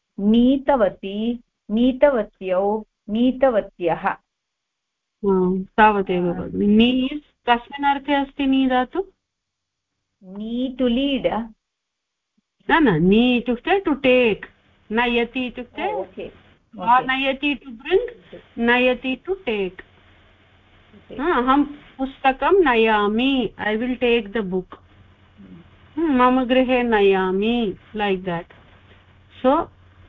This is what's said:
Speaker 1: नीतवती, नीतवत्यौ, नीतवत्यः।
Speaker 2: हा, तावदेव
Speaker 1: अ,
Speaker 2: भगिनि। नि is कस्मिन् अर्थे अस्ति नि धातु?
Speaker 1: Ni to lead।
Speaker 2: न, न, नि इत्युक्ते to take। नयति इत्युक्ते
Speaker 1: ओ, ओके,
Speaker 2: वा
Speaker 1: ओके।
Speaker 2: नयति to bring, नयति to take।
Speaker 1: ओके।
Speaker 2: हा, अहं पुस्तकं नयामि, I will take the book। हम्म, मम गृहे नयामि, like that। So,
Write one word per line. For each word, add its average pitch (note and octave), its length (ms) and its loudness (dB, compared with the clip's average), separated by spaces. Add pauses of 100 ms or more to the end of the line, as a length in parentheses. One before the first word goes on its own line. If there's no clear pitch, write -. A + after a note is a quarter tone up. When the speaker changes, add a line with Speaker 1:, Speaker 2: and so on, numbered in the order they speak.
(200)
Speaker 1:
नीतवती, A#3 1200 2 (300)
नीतवत्यौ, G#3+ 1160 0 (240)
नीतवत्यः। A3+ 840 0
Speaker 2:
हा, F3 260 -6 (1600)
तावदेव F#3+ 540 2
Speaker 1:
अ, - 20 -2
Speaker 2:
भगिनि। F3+ 340 -4
नि B3 460 2
is D4+ 80 -10 (280)
कस्मिन् C4+ 360 -2
अर्थे C#4 300 0
अस्ति C#4 320 -2
नि C4+ 200 2
धातु? B3+ 400 -2 (1160)
Speaker 1:
Ni A#3 560 -8
to - 20 -2
lead। A#3 720 -2 (1160)
Speaker 2:
न, - 0 -
न, A#3+ 320 4
नि A#3 340 4
इत्युक्ते B3 440 -2
to G4 80 -6
take। B3+ 560 0 (480)
नयति A#3+ 540 -2
इत्युक्ते B3+ 460 -10
Speaker 1:
ओ, G#4+ 40 -6
ओके, F#4+ 340 -10 (460)
Speaker 2:
वा G3+ 220 2
Speaker 1:
ओके। B3+ 80 -2
Speaker 2:
नयति C4+ 480 -4
to - 100 -14
bring, D#4 440 -2 (500)
नयति B3 580 0
to F#4 180 -8
take। G3+ 380 -6
Speaker 1:
ओके। - 1400 -20
Speaker 2:
हा, D4 200 -2
अहं C4+ 300 2
पुस्तकं C4+ 1000 -2
नयामि, A3+ 840 0 (100)
I - 40 -8
will A#3 380 -4
take A#3 300 0
the A3+ 100 -4
book। F#3 340 -6 (1200)
हम्म, C#4+ 260 2
मम B3+ 220 4
गृहे B3+ 380 2
नयामि, G3+ 960 0 (200)
like G3 280 -4
that। F3 200 -6 (1000)
So, D4 240 2 (400)